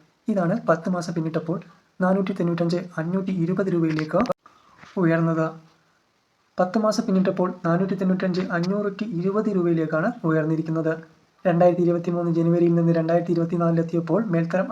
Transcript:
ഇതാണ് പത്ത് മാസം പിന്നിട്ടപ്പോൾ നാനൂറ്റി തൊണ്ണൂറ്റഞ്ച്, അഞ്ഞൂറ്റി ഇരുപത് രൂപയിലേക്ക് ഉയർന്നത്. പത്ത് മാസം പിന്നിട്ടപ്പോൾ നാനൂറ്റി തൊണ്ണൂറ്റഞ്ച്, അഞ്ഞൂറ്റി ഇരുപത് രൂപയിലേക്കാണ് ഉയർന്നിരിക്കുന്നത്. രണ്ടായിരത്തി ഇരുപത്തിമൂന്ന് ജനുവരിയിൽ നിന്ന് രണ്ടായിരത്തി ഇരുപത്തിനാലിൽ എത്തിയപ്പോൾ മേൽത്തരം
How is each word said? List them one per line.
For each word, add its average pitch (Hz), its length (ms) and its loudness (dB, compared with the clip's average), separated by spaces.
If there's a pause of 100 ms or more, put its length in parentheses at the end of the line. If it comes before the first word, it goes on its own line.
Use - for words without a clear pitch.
(280)
ഇതാണ് 190 260 0 (120)
പത്ത് 165 240 0
മാസം 175 240 -4
പിന്നിട്ടപ്പോൾ 160 440 -4 (420)
നാനൂറ്റി 190 320 2
തൊണ്ണൂറ്റഞ്ച്, 170 460 0 (200)
അഞ്ഞൂറ്റി 190 340 -4 (100)
ഇരുപത് 185 300 0
രൂപയിലേക്ക് 160 480 0 (760)
ഉയർന്നത്. 165 500 2 (1120)
പത്ത് 185 200 0
മാസം 214 260 2
പിന്നിട്ടപ്പോൾ 185 440 2 (140)
നാനൂറ്റി 180 340 0
തൊണ്ണൂറ്റഞ്ച്, 185 460 0 (100)
അഞ്ഞൂറ്റി 196 520 -2 (120)
ഇരുപത് 196 340 0
രൂപയിലേക്കാണ് 170 580 0 (160)
ഉയർന്നിരിക്കുന്നത്. 160 680 0 (540)
രണ്ടായിരത്തി 175 400 4
ഇരുപത്തിമൂന്ന് 170 500 0
ജനുവരിയിൽ 170 400 4
നിന്ന് 170 180 4
രണ്ടായിരത്തി 170 420 0
ഇരുപത്തിനാലിൽ 165 460 2
എത്തിയപ്പോൾ 165 460 0
മേൽത്തരം 165 460 0